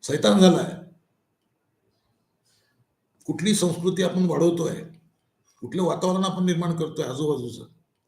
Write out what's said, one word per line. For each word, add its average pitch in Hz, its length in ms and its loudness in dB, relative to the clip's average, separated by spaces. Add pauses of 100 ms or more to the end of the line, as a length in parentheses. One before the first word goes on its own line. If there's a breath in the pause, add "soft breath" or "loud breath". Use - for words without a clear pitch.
शैतान 196 360 2
झालाय. 170 300 6 (2500)
कुठली 156 280 0
संस्कृती 175 480 0
आपण 185 220 0
वाढवतोय, 165 480 2 (880)
कुठलं 165 220 -4
वातावरण 180 400 0
आपण 185 220 -2
निर्माण 170 300 0
करतोय - 300 -4
आजूबाजूचं. 131 580 -4 (440)